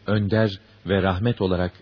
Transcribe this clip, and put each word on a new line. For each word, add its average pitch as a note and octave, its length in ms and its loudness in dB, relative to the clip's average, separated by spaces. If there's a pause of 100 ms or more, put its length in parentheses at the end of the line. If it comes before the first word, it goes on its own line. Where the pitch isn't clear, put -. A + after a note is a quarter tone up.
önder G#2 520 0 (280)
ve F#2+ 160 2
rahmet F#2+ 380 0
olarak F2+ 420 0